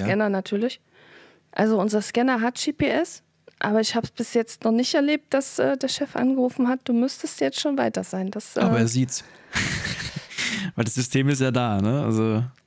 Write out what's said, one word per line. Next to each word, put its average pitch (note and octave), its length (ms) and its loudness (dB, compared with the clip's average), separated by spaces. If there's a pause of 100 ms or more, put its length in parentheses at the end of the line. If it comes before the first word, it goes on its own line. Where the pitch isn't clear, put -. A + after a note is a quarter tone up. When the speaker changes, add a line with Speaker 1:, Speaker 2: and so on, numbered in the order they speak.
Speaker 1:
Scanner G#3 240 2
natürlich. G3+ 500 -2 (720)
Also, A3 280 2
unser G#3 220 2
Scanner A#3+ 400 0
hat B3 140 0
G - 180 -2
P D4 140 0
S, C4+ 340 -2 (380)
aber G#3+ 220 2
ich A3 140 -2
hab's A#3 160 0
bis - 220 -6
jetzt A3+ 300 0
noch A3+ 80 4
nicht A#3 240 2
erlebt, D4 380 2
dass, C4+ 260 0
äh, C4 180 2
der C4+ 120 -2
Chef - 260 -4
angerufen B3+ 520 2
hat, B3+ 180 0
„Du B3+ 80 0
müsstest B3+ 480 -2
jetzt C4+ 180 0
schon C#4+ 180 0
weiter A3+ 260 0
sein.“ F#3+ 280 -6
Das, - 240 -10
äh - 60 0
Speaker 2:
Aber B2 180 4
er A2+ 80 4
sieht's. B2+ 360 0 (300)
<laughs> - 1200 -6
Weil A#2 100 0
das - 100 -4
System C3+ 340 0
ist C3+ 120 0
ja C3 100 2
da, A#2 300 0
ne? B2+ 220 0
Also A2 400 2 (240)